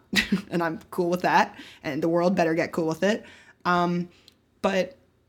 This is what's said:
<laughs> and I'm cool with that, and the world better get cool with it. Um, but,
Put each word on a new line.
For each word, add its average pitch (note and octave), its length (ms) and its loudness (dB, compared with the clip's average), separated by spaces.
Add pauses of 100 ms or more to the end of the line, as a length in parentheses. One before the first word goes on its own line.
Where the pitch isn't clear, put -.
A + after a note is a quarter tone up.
(260)
<laughs> - 260 -2
and F3 100 0
I'm E3 180 -4 (120)
cool F3 180 -2
with F3 120 -2
that, F3 340 2 (260)
and D3+ 220 -6
the E3+ 60 2
world F3 260 2
better E3 180 2
get E3 200 -2
cool D#3+ 140 -2
with D#3+ 160 -4
it. G#3+ 200 2 (400)
Um, F3 460 0 (520)
but, F#3+ 360 0 (320)